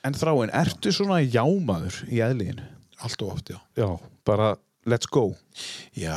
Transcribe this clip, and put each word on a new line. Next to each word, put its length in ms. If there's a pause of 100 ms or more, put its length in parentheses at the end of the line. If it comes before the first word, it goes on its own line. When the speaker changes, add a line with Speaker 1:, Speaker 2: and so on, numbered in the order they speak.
Speaker 1:
En 140
Þráinn, 320
ertu 400
svona 320
jámaður 840
í 100
eðliðinu? 460 (360)
Speaker 2:
Allt 220
of 140
oft, 160
já. 80 (160)
Speaker 1:
Já, 100 (380)
bara 320 (300)
let's 200
go. 300 (540)
Speaker 2:
Já, 280